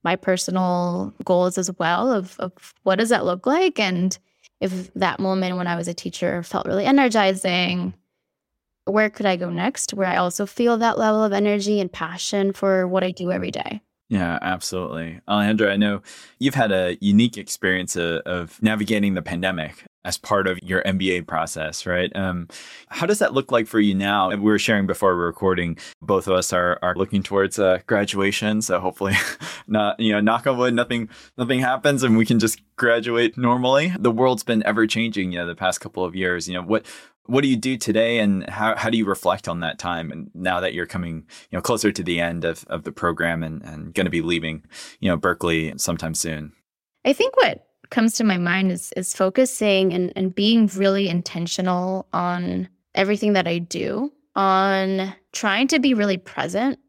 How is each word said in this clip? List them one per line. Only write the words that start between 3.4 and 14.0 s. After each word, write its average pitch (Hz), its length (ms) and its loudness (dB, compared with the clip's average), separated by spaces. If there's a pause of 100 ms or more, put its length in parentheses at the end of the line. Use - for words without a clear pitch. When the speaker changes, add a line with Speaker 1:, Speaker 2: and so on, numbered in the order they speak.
Speaker 1:
like? 311 340 2
And 185 380 0 (420)
if 185 320 -6
that 185 260 0
moment 185 380 0
when 180 100 -4
I 175 100 -2
was 170 120 -4
a 175 60 -6
teacher 175 480 -4
felt - 240 -4
really 196 180 -2
energizing, 190 1080 2 (880)
where 208 240 2
could 208 160 -6
I 185 120 2
go 175 120 -4
next 180 460 -4
where 190 140 0
I 180 80 0
also 180 280 0
feel 233 320 0
that 226 220 0
level 220 260 2
of 202 80 0
energy 208 480 2
and 185 100 -4
passion 196 640 -2
for 185 340 2
what 185 160 0
I 185 100 -2
do 180 200 -4
every 180 180 -4
day? - 300 -8 (280)